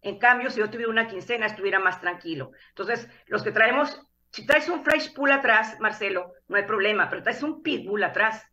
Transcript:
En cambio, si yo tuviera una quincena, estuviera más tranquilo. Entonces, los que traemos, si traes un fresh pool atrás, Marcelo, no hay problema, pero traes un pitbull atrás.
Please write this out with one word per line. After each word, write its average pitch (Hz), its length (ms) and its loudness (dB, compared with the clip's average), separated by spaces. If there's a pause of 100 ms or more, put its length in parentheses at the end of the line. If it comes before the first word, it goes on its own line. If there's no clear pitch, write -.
En - 180 -8
cambio, 247 300 4
si - 100 -6
yo 214 100 0
tuviera 226 220 -4
una 226 160 0
quincena, 220 380 -4
estuviera 196 340 0
más 180 220 0
tranquilo. 170 500 -6 (180)
Entonces, 226 380 -6 (200)
los 208 160 -2
que 214 80 -2
traemos, 247 500 2 (300)
si - 140 -14
traes 302 220 4
un 330 160 -4
fresh 302 300 0
pool 277 180 2
atrás, 226 480 2
Marcelo, 196 540 -2 (140)
no 196 100 0
hay 202 60 2
problema, 202 460 0
pero 185 140 -6
traes 220 200 -2
un 302 180 -4
pitbull 208 420 -2
atrás. 220 500 0